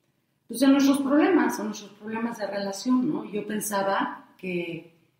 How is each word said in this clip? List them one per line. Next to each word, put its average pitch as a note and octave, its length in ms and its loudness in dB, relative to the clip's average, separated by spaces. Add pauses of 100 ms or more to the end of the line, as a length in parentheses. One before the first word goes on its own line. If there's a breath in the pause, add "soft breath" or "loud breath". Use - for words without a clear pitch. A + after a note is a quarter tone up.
(460)
pues, - 140 -6
en C4+ 120 8
nuestros C#4 280 4
problemas, D4 580 2
en G3+ 100 -6
nuestros G3+ 240 -12
problemas A3 440 -8
de G3+ 100 -6
relación, G3+ 640 -2
¿no? - 140 -4
Yo G3+ 220 -6
pensaba G#3 920 -4
que, E3+ 560 -8 (280)